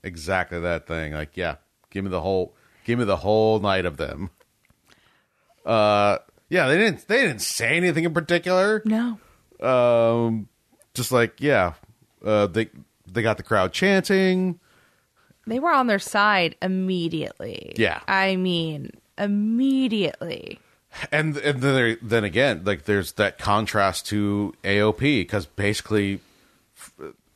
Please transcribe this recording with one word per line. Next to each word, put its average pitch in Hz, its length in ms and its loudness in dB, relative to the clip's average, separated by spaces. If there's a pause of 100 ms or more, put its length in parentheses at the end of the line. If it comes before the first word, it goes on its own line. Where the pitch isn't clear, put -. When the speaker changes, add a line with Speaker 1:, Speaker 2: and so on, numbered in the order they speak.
Speaker 1:
Exactly 87 560 -4
that 85 280 -4
thing. 80 260 -6
Like, 76 240 -10
yeah, 82 180 -4 (360)
give 98 120 -8
me 98 60 -6
the 90 120 -4
whole, 92 340 -4 (280)
give 117 160 -2
me 117 60 0
the 98 120 0
whole 110 420 2
night 98 260 0
of 76 120 -6
them. 76 340 -8 (1300)
Uh, 104 520 4 (320)
yeah, 160 180 2
they 151 100 4
didn't, 208 300 0
they 240 140 2
didn't 139 200 -2
say 120 360 -2
anything 170 280 0
in 165 80 -2
particular. 180 720 0
Speaker 2:
No. 220 340 -2 (420)
Speaker 1:
Um, 117 840 2 (460)
just 127 180 -6
like, 120 280 2
yeah, 107 340 2 (520)
uh, 104 220 4
they, 104 220 -2 (360)
they 92 160 -4
got 107 160 0
the 92 60 -12
crowd 95 280 2
chanting. 185 880 2 (840)
Speaker 2:
They 226 140 -4
were 330 120 0
on 262 160 2
their 202 120 2
side 202 600 2
immediately. 180 1120 -4
Speaker 1:
Yeah. 95 320 0
Speaker 2:
I 190 280 2
mean, 165 560 -4 (260)
immediately. 214 1400 -2 (520)
Speaker 1:
And, 156 260 0
and 135 240 -2
then, 135 140 2
there, 113 260 2
then 113 220 0
again, 104 420 0
like, 98 200 -2
there's 101 280 -2
that 101 240 -2
contrast 101 720 0
to 104 460 -2 (100)
A 101 180 2
O 107 100 4
P, 123 340 0
'cause 98 200 -4
basically, 101 720 -2 (560)
f-, - 380 -18 (220)